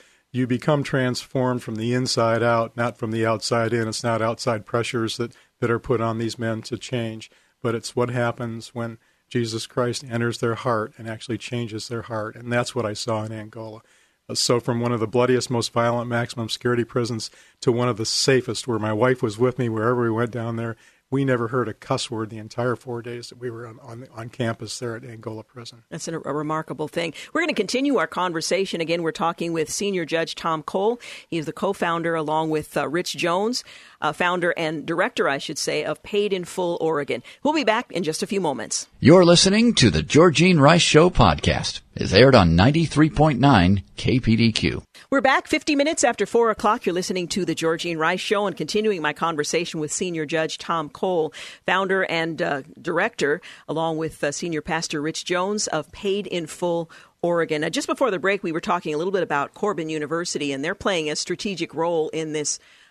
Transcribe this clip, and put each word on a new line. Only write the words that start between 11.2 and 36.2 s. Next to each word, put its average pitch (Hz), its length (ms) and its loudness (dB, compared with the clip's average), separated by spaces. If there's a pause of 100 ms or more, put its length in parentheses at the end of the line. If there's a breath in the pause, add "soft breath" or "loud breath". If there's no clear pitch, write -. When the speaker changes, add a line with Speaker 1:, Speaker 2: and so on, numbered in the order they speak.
Speaker 1:
changes 113 480 -8
their 113 160 -8
heart. 107 320 -8
And 117 180 -8
that's 120 220 0
what 120 100 0
I 104 80 -2
saw 110 300 -4
in 107 80 -8
Angola. 110 520 -12 (480)
Uh, 123 40 -8
so 120 260 2
from 117 200 0
one 120 120 0
of 117 80 0
the 110 60 2
bloodiest, 123 440 2
most 117 220 -2
violent, 120 360 0
maximum 120 420 -4
security 120 340 0
prisons 117 460 -4 (320 soft breath)
to 131 100 4
one 123 160 2
of 120 80 0
the 110 100 -4
safest, - 640 0
where 113 100 0
my 107 140 -2
wife 120 300 2
was 107 160 -2
with 123 200 2
me 120 120 0
wherever 117 320 0
we 117 80 2
went 117 200 -2
down 117 260 -6
there, 113 200 -6 (340 soft breath)
we 139 140 0
never 120 240 2
heard 120 200 -2
a 107 40 -6
cuss - 380 -4
word 110 180 -6
the 113 80 -14
entire 113 400 -4
four 117 240 -10
days 120 300 -14
that 123 80 -20
we 123 120 -8
were 113 160 -12
on, 110 140 -20
on, 120 340 -18
on 120 140 -12
campus 113 500 -6
there 120 160 -6
at 123 100 -12
Angola 110 380 -12
Prison. 117 460 -20
Speaker 2:
That's - 180 -12
a, 165 100 -6
a 143 180 -6
remarkable 156 540 -6
thing. 170 260 -4 (180 loud breath)
We're 302 80 0
gonna 320 140 -2
continue 247 420 0
our 165 100 2
conversation. 175 760 -2
Again, 165 200 -2
we're 160 100 -2
talking 170 420 -2
with 160 160 -2
Senior 196 340 -2
Judge 165 300 -2
Tom 160 280 -2
Cole. 214 380 -2 (300 loud breath)
He 170 80 -2
is 147 80 -4
the 156 80 -6
co-founder, 170 600 -2
along 156 360 0
with, 151 260 -4
uh, 143 100 0
Rich 165 300 -4
Jones, 180 480 -2 (380 loud breath)
uh, 156 100 0
founder 175 460 0
and 156 260 -4
director, 175 460 0
I 139 80 0
should - 180 -10
say, 151 280 -2
of - 180 -6
Paid 208 320 0